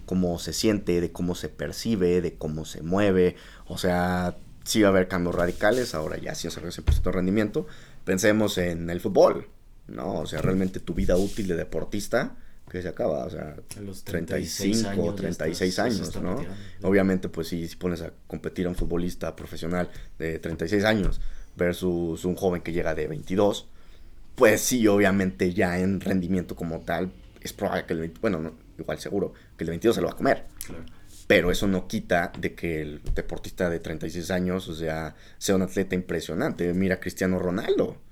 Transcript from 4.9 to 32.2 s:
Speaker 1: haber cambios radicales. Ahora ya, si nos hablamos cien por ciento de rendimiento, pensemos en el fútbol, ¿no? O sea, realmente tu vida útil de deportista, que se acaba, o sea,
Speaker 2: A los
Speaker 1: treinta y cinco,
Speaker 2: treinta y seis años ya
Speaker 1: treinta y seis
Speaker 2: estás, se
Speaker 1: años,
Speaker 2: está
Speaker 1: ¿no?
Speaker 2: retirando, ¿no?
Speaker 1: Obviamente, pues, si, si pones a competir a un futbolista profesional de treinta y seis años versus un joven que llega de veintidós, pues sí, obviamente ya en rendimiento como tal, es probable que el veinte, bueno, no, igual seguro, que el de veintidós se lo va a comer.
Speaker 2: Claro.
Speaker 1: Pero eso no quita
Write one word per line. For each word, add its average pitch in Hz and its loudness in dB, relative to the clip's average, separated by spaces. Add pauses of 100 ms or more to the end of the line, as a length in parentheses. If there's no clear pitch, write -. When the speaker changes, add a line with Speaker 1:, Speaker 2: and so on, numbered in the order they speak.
Speaker 1:
haber 92 6
cambios 87 0
radicales. 107 2
Ahora 80 -4
ya, - -8
si 82 -6
nos - -8
hablamos 85 -8
cien - -10
por - 4
ciento - 4
de 92 0
rendimiento, 107 0 (380)
pensemos 104 2
en 85 0
el 87 -2
fútbol, - 4 (380)
¿no? 67 -6
O 78 -4
sea, 78 -4
realmente 92 2
tu 90 -6
vida 92 4
útil 101 0
de 87 0
deportista, 101 -2 (340)
que 90 -6
se 90 -4
acaba, 78 -2
o 78 -8
sea, 76 -8 (200)
Speaker 2:
A 104 -12
los 98 -10
Speaker 1:
treinta 82 -2
y 85 -4
cinco, 98 0
Speaker 2:
treinta - 4
y 110 2
seis - -
años 98 0
ya 85 -2
Speaker 1:
treinta 82 -2
y 85 -2
seis 92 0
Speaker 2:
estás, 110 0
se - 0
Speaker 1:
años, 85 -4
Speaker 2:
está 90 -4
Speaker 1:
¿no? 87 -2
Speaker 2:
retirando, - -6 (220)
¿no? 95 0
Speaker 1:
Obviamente, 95 4
pues, 82 -4
si, 85 -4
si - -10
pones 87 -2
a 82 -8 (140)
competir 90 -4
a - 0
un 90 -2
futbolista 87 -2
profesional 87 -4 (300)
de 80 -2
treinta 82 -4
y - -2
seis 101 4
años 110 4 (340)
versus 87 0
un 87 2
joven 90 0
que 82 -6
llega 82 0
de 78 -2
veintidós, 95 2 (680)
pues 107 8
sí, 120 4
obviamente 95 4
ya 90 2
en 92 2
rendimiento 90 0
como 82 -4
tal, 90 -4 (300)
es - -10
probable 92 -2
que - -4
el 82 -2
veinte, 82 -8
bueno, 101 0
no, 80 -6 (240)
igual - -6
seguro, 92 -2 (240)
que - -4
el - -2
de 82 -2
veintidós 104 4
se 85 0
lo 85 0
va - -2
a - -12
comer. - 2 (200)
Speaker 2:
Claro. 85 -10 (420)
Speaker 1:
Pero 90 6
eso 101 2
no 92 0
quita 90 0